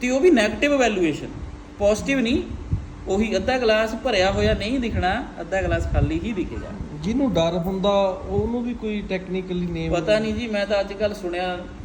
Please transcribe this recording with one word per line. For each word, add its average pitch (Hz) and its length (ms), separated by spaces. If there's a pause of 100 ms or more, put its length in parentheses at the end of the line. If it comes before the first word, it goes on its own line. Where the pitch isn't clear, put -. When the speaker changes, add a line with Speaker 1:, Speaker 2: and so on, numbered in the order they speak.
Speaker 1:
ਤੇ 247 80
ਉਹ 262 100
ਵੀ 349 100
ਨੈਗੇਟਿਵ 233 440
ਇਵੈਲੂਏਸ਼ਨ, 185 540 (520)
ਪੋਜ਼ਿਟਿਵ 214 400
ਨਹੀਂ। 254 240 (640)
ਉਹੀ 202 280
ਅੱਧਾ 254 220
ਗਲਾਸ 220 380
ਭਰਿਆ 202 360
ਹੋਇਆ 208 220
ਨਹੀਂ 214 260
ਦਿਖਣਾ, 208 440 (180)
ਅੱਧਾ 185 200
ਗਲਾਸ 170 220 (100)
ਖਾਲੀ 160 260
ਹੀ 202 120
ਦਿਖੇਗਾ। 131 360 (360)
Speaker 2:
ਜਿਹਨੂੰ 240 300
ਡਰ 165 240
ਹੁੰਦਾ 190 340 (380)
ਉਹਨੂੰ 226 340
ਵੀ 240 100
ਕੋਈ 214 360
ਟੈਕਨੀਕਲੀ 180 560
ਨੇਮ 165 280
Speaker 1:
ਪਤਾ 175 260
ਨਹੀਂ 220 140
ਜੀ, 233 140
ਮੈਂ 202 180
ਤਾਂ 202 140
ਅੱਜ 196 140
ਕੱਲ੍ਹ 202 220
ਸੁਣਿਆ 180 420 (280)